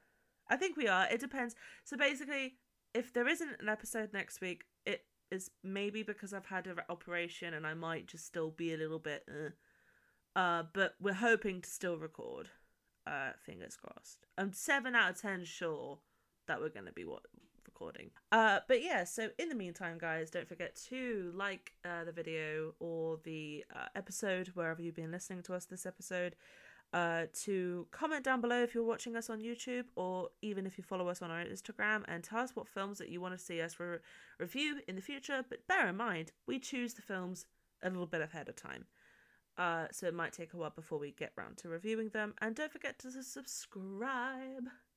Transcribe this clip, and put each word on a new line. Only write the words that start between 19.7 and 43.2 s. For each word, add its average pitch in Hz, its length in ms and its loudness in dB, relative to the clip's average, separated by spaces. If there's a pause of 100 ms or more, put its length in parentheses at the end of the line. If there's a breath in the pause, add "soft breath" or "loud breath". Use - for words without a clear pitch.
guys, 160 320 0
don't 175 180 -4
forget 175 260 -6 (140)
to 233 480 -2
like, 196 360 -4 (120)
uh, 175 200 -4
the 170 80 -4
video 160 680 -2
or 165 440 0
the, 156 400 -6 (100)
uh, - 200 -4
episode, 185 600 0
wherever 165 280 0
you've 165 140 -4
been 160 160 -4
listening 180 300 -6
to 185 120 -4
us 180 120 -2
this 185 200 -8
episode. 180 480 -2 (580 loud breath)
Uh, 170 400 4
to 180 600 0
comment 302 320 0
down 262 160 6
below 240 240 6
if 240 100 2
you're 233 80 4
watching 226 320 0
us 226 160 -2
on 220 100 -2
YouTube, 240 440 -2 (100)
or 185 340 0 (140)
even 196 240 0
if 185 100 -6
you 190 60 -6
follow 180 260 0
us 180 140 0
on 170 80 -2
our 170 140 -2
Instagram, 208 640 0
and 170 160 -4
tell 226 160 -2
us 254 160 -2
what - 100 -6
films 196 320 -4
that - 100 -8
you 175 120 -6
wanna 180 180 -4
see 170 220 -4
us 165 180 -2
re-, 175 200 -2 (420 loud breath)
review 285 480 -2
in 185 80 -4
the 190 60 -4
future. 254 460 -2
But - 200 -6
bear 370 180 6
in 180 100 2
mind, 190 360 0 (160)
we 262 100 0
choose 247 360 -2
the - 80 -16
films 185 440 -4 (340)
a 180 100 0
little 180 180 0
bit 160 140 2
ahead 156 260 -4
of - 80 -10
time. 65 300 -10 (680 soft breath)
Uh, 170 360 2
so 185 160 -2
it 165 60 4
might 165 180 0
take 165 200 -10
a 175 40 -12
while 156 140 -2
before 160 280 -4
we 143 140 -4
get - 240 -6
round - 220 -8
to 175 100 -10
reviewing 214 400 0
them. 214 320 -2
And 220 160 0
don't 302 160 -2
forget - 280 -6
to 254 80 -10
s-, 254 160 -8